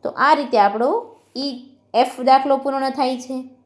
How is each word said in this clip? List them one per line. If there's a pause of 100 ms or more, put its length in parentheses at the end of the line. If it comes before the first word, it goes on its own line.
તો (180)
આ
રીતે
આપણો (560)
ઈ (500)
એફ (120)
દાખલો
પૂર્ણ
થાય
છે. (300)